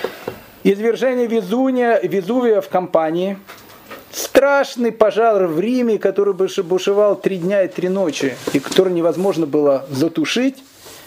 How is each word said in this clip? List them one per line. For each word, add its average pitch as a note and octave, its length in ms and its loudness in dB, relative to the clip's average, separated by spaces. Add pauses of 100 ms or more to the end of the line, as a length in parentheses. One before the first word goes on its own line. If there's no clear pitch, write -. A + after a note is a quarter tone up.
(640)
Извержение A3 600 0
Везуния, A#3 760 0
Везувия G3+ 580 0
в - 80 -6
Кампании, F3+ 680 -2 (760)
страшный C4+ 800 0
пожар G#3+ 540 4
в D#3+ 140 -2
Риме, A#3 380 0
который G3+ 360 0
буш-, F#3+ 280 -2
бушевал G3 540 2
три F#3+ 220 -4
дня F#3+ 240 0
и F3+ 60 0
три F3+ 200 -4
ночи, D3+ 480 -2 (160)
и C#3+ 60 0
который F#3 340 2
невозможно E3 540 0
было C#3 440 2
затушить, E3 720 -2 (440)